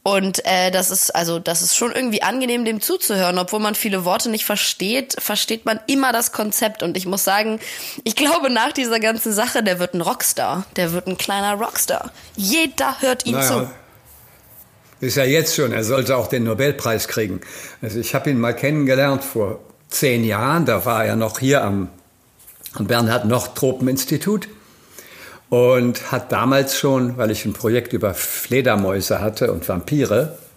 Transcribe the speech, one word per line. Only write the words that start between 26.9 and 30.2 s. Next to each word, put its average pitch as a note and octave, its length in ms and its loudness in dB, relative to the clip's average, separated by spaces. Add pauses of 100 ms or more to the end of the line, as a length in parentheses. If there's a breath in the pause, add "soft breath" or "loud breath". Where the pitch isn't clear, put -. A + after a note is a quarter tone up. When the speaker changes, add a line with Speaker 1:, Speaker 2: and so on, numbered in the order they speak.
Speaker 2:
weil A2 140 0
ich G#2+ 120 -4
ein G#2 100 -2
Projekt A#2 400 0
über G2+ 200 0
Fledermäuse G2+ 1040 0
hatte G#2+ 320 0
und F2+ 160 -4
Vampire A#2+ 680 0 (200)